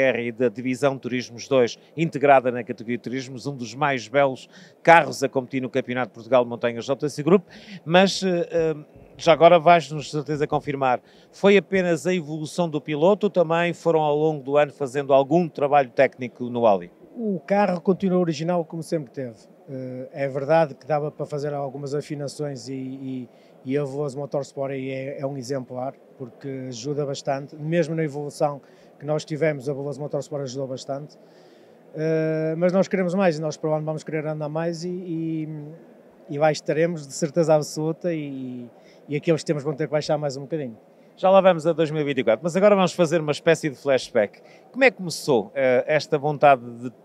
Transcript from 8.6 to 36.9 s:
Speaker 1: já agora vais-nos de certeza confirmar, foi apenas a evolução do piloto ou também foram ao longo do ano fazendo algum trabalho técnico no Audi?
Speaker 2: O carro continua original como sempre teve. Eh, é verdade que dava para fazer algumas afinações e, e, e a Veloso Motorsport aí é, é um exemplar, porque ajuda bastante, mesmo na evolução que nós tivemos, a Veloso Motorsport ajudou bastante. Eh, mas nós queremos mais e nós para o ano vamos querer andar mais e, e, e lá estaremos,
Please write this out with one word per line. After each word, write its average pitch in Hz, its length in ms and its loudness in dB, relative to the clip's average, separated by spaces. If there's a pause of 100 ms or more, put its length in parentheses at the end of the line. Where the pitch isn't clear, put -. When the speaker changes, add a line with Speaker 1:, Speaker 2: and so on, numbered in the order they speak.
Speaker 1:
já - 160 4
agora 170 260 8
vais-nos 151 500 4
de - 40 -14
certeza 147 340 -4
confirmar, 139 560 -2 (300)
foi 202 240 4
apenas 175 500 0
a 180 80 0
evolução 156 540 -4
do 151 140 -4
piloto 175 460 2
ou - 20 -4
também 170 420 2
foram 165 300 0
ao 151 120 2
longo 151 300 0
do 139 140 0
ano 147 160 2
fazendo 139 400 -2
algum 139 340 4
trabalho 143 420 2
técnico 123 600 0
no 120 160 2
Audi? 92 260 4 (240)
Speaker 2:
O 214 240 -4
carro 196 400 0
continua 180 400 0
original 165 460 -2
como 165 180 -10
sempre 151 300 -6
teve. 120 240 -12 (320)
Eh, 131 420 -12
é 139 160 -4
verdade 139 480 0
que - 100 -20
dava 151 240 -4
para 143 160 -10
fazer 147 280 -6
algumas 143 420 -8
afinações 143 720 -8
e, 135 60 -10
e, 131 560 -10 (340)
e 131 140 -2
a 147 80 -2
Veloso 139 340 -8
Motorsport 139 540 -6
aí 135 160 -8
é, 131 320 -8
é 135 40 -4
um 139 120 -8
exemplar, 127 560 -8 (240)
porque 131 500 -12
ajuda 135 380 -6
bastante, 139 500 -6
mesmo 160 400 -2
na 160 80 -2
evolução 147 580 -4 (380)
que 139 60 -16
nós 151 180 -2
tivemos, 151 460 -2
a 147 40 -2
Veloso 139 260 -8
Motorsport 143 440 -6
ajudou 131 240 -8
bastante. 135 500 -10 (800)
Eh, 160 600 -2
mas 175 140 2
nós 185 160 2
queremos 180 260 -2
mais 185 240 2
e 156 40 -6
nós 156 160 -6
para 156 120 -4
o 156 40 0
ano 156 120 -2
vamos 156 180 -6
querer 151 240 -6
andar 151 220 -6
mais 165 340 -4
e, 180 60 -6
e, 165 600 -6 (800)
e 147 80 -6
lá 156 140 4
estaremos, 156 560 -2